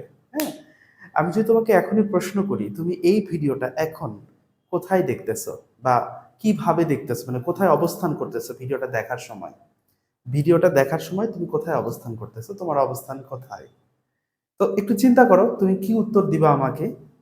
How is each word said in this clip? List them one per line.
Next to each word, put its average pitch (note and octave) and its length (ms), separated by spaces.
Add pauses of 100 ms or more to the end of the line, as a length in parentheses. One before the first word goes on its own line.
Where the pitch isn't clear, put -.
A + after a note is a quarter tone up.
(320)
হ্যাঁ, C#4 200 (640)
আমি E3 180
যদি G#3+ 120
তোমাকে A3+ 280
এখনই G3+ 300
প্রশ্ন F#3+ 440
করি, G#2 300
তুমি E3+ 180
এই F#3+ 360
ভিডিওটা C3 460
এখন D#3 440 (500)
কোথায় F3+ 320
দেখতেছো - 600 (200)
বা B2 420 (140)
কিভাবে E3+ 460
দেখতেছো, C3 420
মানে B2 160
কোথায় F3 280
অবস্থান D#3 440
করতেছো A#2+ 440
ভিডিওটা B2+ 280
দেখার A#2+ 320
সময়? F#2 340 (800)
ভিডিওটা E3 380
দেখার C#3+ 300
সময় G3 280
তুমি F3 200
কোথায় D#3 300
অবস্থান A#2 400
করতেছো, A2+ 380
তোমার E3+ 240
অবস্থান C3 440
কোথায়? B2+ 440 (920)
তো G3 180
একটু G#3 180
চিন্তা B3 300
করো, G3 360
তুমি F#3+ 160
কি G3 180
উত্তর G#3 320
দিবা D#3 240
আমাকে। C#3 440 (280)